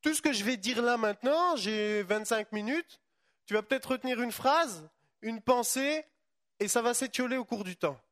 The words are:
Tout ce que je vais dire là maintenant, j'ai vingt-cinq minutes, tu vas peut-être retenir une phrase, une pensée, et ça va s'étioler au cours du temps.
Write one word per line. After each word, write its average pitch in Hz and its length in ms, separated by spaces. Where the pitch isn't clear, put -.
Tout 311 120
ce 302 60
que 302 120
je 202 100
vais 240 140
dire 226 260
là 240 140
maintenant, 269 580
j'ai 214 480
vingt-cinq 214 480
minutes, 220 500
tu 202 80
vas 214 80
peut-être 262 300
retenir 247 280
une 240 120
phrase, 254 560
une 226 200
pensée, 269 640
et 208 80
ça 233 160
va 240 100
s'étioler 254 440
au 254 80
cours 214 180
du 185 140
temps. 143 240